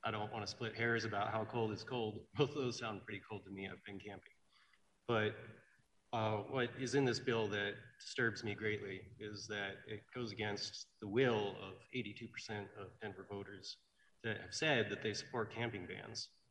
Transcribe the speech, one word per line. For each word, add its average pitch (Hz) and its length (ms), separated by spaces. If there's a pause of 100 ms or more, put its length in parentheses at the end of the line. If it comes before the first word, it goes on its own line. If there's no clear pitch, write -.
I 113 60
don't 107 200
wanna 107 160
split 110 260
hairs 117 300
about 104 280
how 110 120
cold 113 300
is 95 100
cold. 113 440
<laughs> - 100
Both 143 180
of 143 80
those 120 160
sound 107 240
pretty 101 260
cold 98 140
to 98 80
me. 98 160
I've 95 160
been 98 160
camping. 98 320 (760)
But, 107 280 (760)
uh, - 260 (120)
what 123 200 (100)
is 127 160
in 139 100
this 120 140
bill 113 300
that 101 240 (260)
disturbs - 440
me 104 120
greatly 101 460 (180)
is 104 280
that 101 260 (120)
it 104 160 (140)
goes 120 160
against 101 560 (140)
the 104 60
will 107 540
of 95 120 (200)
eighty-two 117 360
percent 104 380 (120)
of 98 80 (140)
Denver 95 280
voters 98 480 (460)
that 110 180
have - 120
said 131 360
that 101 140
they 107 100
support 110 400
camping 110 320
bans. - 440 (200)